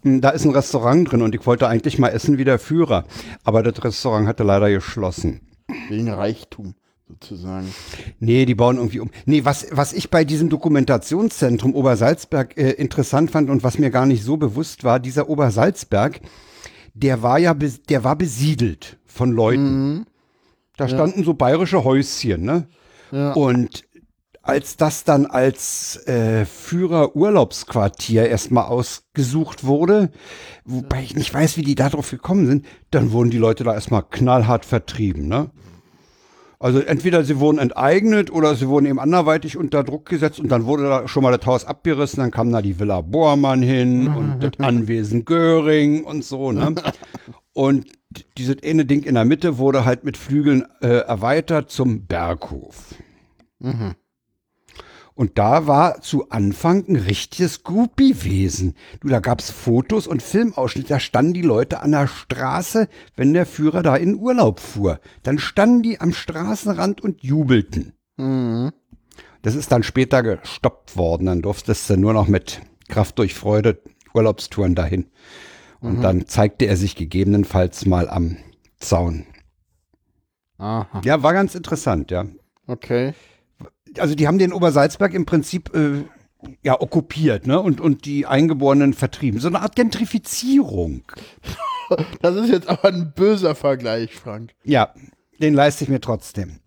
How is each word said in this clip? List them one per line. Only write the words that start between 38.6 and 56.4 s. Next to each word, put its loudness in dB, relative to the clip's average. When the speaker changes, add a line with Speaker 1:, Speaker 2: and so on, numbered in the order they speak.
Speaker 1:
wurden 4
eben 0
anderweitig 0
unter -2
Druck -8
gesetzt -2
und -4
dann 2
wurde 0
da 0
schon 0
mal 4
das -8
Haus 0
abgerissen, -2
dann 0
kam 0
da 0
die -4
Villa 0
Bormann 2
hin 2
und -2
Speaker 2:
<laughs> -
Speaker 1:
das -2
Anwesen 0
Göring 2
und -8
so, -6
ne? -2
Und 2
dieses -4
eine 2
Ding 2
in 0
der 4
Mitte 2
wurde 2
halt 0
mit -8
Flügeln, 2
äh, -2
erweitert -2
zum -2
Berghof. -8
Speaker 2:
Mhm. -6
Speaker 1:
Und -2
da 2
war 2
zu -4
Anfang 0